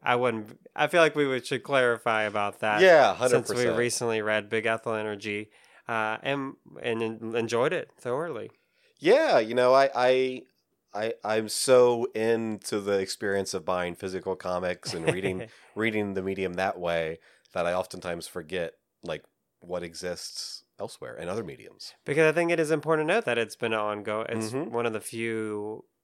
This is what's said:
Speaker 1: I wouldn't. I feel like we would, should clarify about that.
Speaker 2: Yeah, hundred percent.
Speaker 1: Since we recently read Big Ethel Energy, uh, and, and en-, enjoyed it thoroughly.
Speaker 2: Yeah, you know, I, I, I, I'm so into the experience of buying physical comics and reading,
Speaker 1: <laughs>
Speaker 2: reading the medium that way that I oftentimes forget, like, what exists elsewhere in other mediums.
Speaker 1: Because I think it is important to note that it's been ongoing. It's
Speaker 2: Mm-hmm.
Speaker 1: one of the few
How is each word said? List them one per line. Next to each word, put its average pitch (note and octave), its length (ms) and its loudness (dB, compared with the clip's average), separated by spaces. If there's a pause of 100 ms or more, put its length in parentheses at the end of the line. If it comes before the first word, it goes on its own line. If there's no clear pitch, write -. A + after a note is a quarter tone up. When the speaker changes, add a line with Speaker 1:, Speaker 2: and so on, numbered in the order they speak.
Speaker 1:
I B2 140 2
wouldn't. A#2+ 460 0 (160)
I D3+ 100 2
feel E3+ 140 4
like D3+ 160 4
we D3 100 2
would, B2+ 180 -2
should A#2+ 200 -6
clarify A#2+ 580 2
about G#2 380 -2
that. G#2+ 200 2
Speaker 2:
Yeah, D3+ 320 8
hundred B2 300 2
percent. - 60 -6
Speaker 1:
Since B2 100 -2
we B2 80 2 (100)
recently A#2 460 0
read G#2+ 260 0
Big A2 160 -2
Ethel A2+ 300 -2
Energy, G#2+ 560 -6 (380)
uh, A2 340 -2
and, C#3 320 -4 (260)
and A2+ 220 -2
en-, A2+ 320 -6
enjoyed A#2 380 0
it D#3 260 -6
thoroughly. B2 540 -8 (480)
Speaker 2:
Yeah, G#3+ 400 6
you A2+ 160 -2
know, B2+ 180 6
I, C3+ 180 6
I, B2+ 500 2 (520)
I, A2+ 200 -4 (100)
I'm A2 240 0
so B2 560 6 (100)
into A2 640 0
the G2 220 0
experience G2 540 -2
of F2 100 -6
buying F2 320 -2
physical F#2 400 -6
comics F2+ 580 -4
and D#2+ 180 -2
reading, F#3 360 -6 (120)
Speaker 1:
<laughs> - 140 -20
Speaker 2:
reading G#2 400 -2
the F#2+ 80 -4
medium F#2 320 -4
that F#2 240 -2
way E2+ 400 -2 (360)
that E2+ 120 -2
I F2 60 0
oftentimes F2+ 560 -6
forget, E2+ 460 -8 (280)
like, D#2 220 -8 (340)
what F2 240 -8
exists E2+ 800 -10 (160)
elsewhere A#2+ 380 -12
in E3+ 120 -8
other G#3+ 140 -4
mediums. B2+ 500 -16 (120)
Speaker 1:
Because D#3 260 4
I - 20 2
think E3+ 200 2
it E3 80 2
is D3+ 100 0
important D#3 380 0
to F3+ 60 2
note A3+ 100 0
that A#2+ 120 0
it's A2 200 -2
been A2+ 180 -2
ongoing. G#2 540 -4
It's A2 240 -4
Speaker 2:
Mm-hmm. C#3+ 200 -6
Speaker 1:
one A#2 140 -2
of A2+ 60 0
the G#2+ 80 -6
few A2 840 -6 (180)